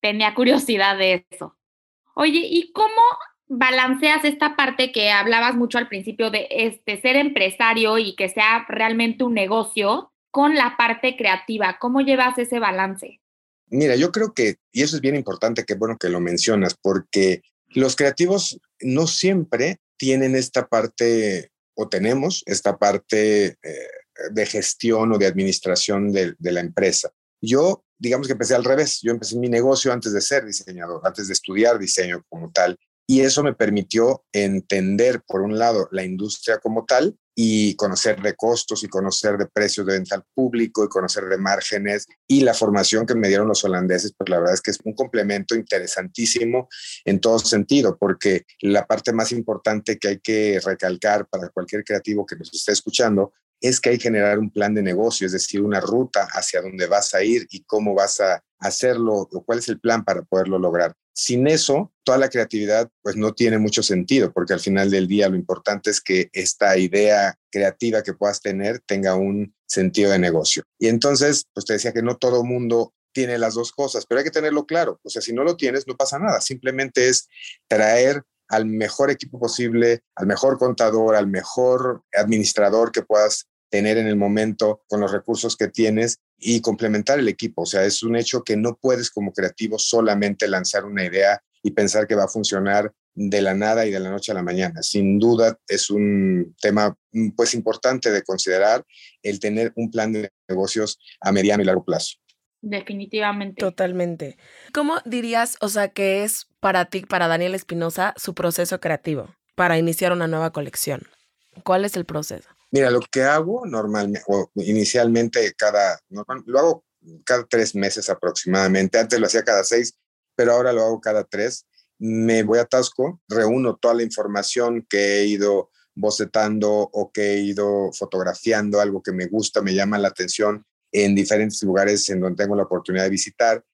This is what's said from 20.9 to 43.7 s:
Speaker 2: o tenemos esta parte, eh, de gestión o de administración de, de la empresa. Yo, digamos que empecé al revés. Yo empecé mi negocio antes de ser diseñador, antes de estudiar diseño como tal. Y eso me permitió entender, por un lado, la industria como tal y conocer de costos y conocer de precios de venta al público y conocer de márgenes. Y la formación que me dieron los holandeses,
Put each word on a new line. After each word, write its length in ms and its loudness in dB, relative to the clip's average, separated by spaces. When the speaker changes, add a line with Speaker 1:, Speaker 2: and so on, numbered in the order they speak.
Speaker 2:
o 160 -6
tenemos 560 -2
esta 320 -2
parte, 840 2
eh, 260 -12
de 160 -2
gestión 680 0
o 60 2
de 80 4
administración 840 0
de, 280 0
de 140 -4
la 80 -2
empresa. 500 -2
Yo, 420 2
digamos 300 -2
que 40 -2
empecé 220 0
al 100 2
revés. 380 0
Yo 100 -2
empecé 240 -6
mi 140 -2
negocio 420 2
antes 220 -4
de 80 0
ser 240 -2
diseñador, 580 -10
antes 220 -4
de 80 -6
estudiar 440 2
diseño 520 -2
como 200 -14
tal. 280 0
Y 180 4
eso 200 2
me 100 0
permitió 800 0
entender, 960 0
por 160 -2
un 160 -2
lado, 320 0
la 140 -4
industria 540 -4
como 260 -4
tal 340 0
y 400 2
conocer 480 -2
de 120 -2
costos 500 -2
y 40 -10
conocer 500 -2
de 80 -2
precios 400 -2
de 80 0
venta 200 -4
al 100 -8
público 500 0
y 40 -2
conocer 360 -2
de 120 -2
márgenes. 720 -2
Y 140 6
la 120 6
formación 500 2
que 120 0
me 100 2
dieron 220 4
los 160 0
holandeses, 520 0